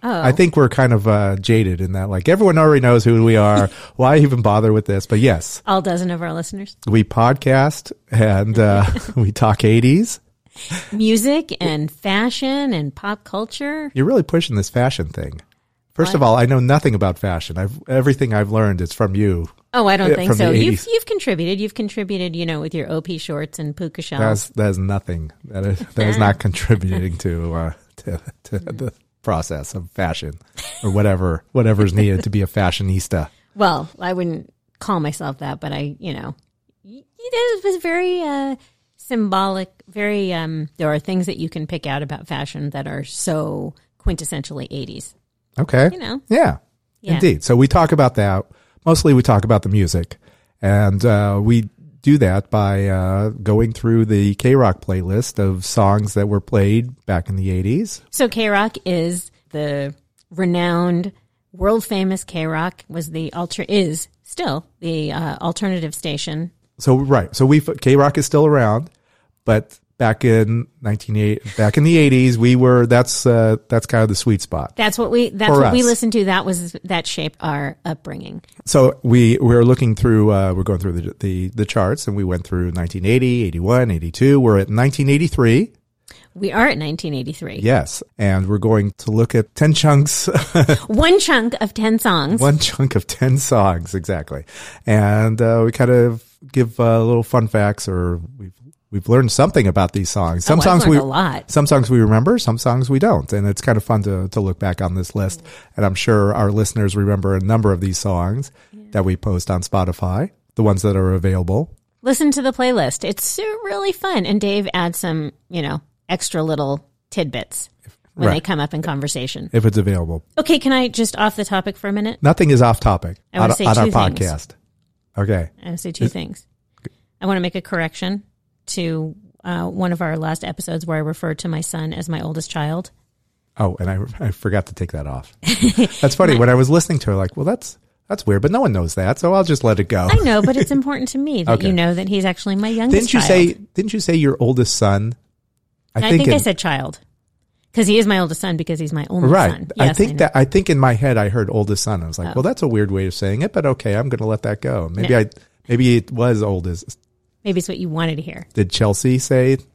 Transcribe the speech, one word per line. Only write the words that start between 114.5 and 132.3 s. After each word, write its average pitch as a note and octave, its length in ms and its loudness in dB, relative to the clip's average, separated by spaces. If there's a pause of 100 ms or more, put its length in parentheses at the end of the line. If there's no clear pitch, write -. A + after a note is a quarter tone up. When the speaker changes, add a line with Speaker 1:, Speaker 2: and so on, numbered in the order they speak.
Speaker 1:
adds F3 240 -2
some, D#3+ 340 -4 (160)
you E3+ 140 -6
know, D3+ 180 -6 (280)
extra F3 360 -4
little D3 440 -4 (220)
tidbits - 580 -8 (460)
when A2 140 0
Speaker 2:
Right. - 60 2
Speaker 1:
they D#3+ 60 -2
come E3 200 -4
up D3 120 -6
in D#3+ 100 -6
conversation. C#3 720 -8
Speaker 2:
If A2+ 140 2
it's G#2 120 2
available. F2 460 -2 (140)
Speaker 1:
Okay, D#4 220 2
can C4+ 120 0
I B3+ 140 2
just A3+ 320 -4
off G#3 160 0
the G#3 100 -6
topic G3 320 -4
for - 120 -10
a G3 40 -4
minute? G#3 300 -6
Speaker 2:
Nothing D3+ 280 4
is B2 120 6
off A#2 160 4
topic F#2 380 -2 (180)
Speaker 1:
I F#2 60 -2
wanna A2+ 140 4
Speaker 2:
on, - 20 -6
Speaker 1:
say - 80 -2
Speaker 2:
on A2 140 4
our A2 80 4
Speaker 1:
two - 40 0
things. G2+ 300 0
Speaker 2:
podcast. D#2 300 -6 (680)
Okay. G2 320 -2 (100)
Speaker 1:
I - 40 -20
wanna F3 140 -10
say - 120 -10
two F3 140 -4
Speaker 2:
Is F3 80 -2
Speaker 1:
things. - 340 -12 (760)
I F#3+ 60 -6
wanna F#3+ 140 -2
make F3 160 -6
a F#3 40 -8
correction F#3 640 -6 (440)
to, D#3+ 480 -6 (300)
uh, F3 240 -6
one F3+ 240 -4
of E3 100 -6
our D#3+ 160 -4
last D#3+ 260 -6
episodes E3 420 -8
where D#3+ 100 -4
I D#3 40 -4
referred D#3 400 -6
to - 80 -10
my D#3+ 120 -6
son D#3+ 320 -8
as D3+ 160 -10
my E3 120 -6
oldest D#3+ 300 -8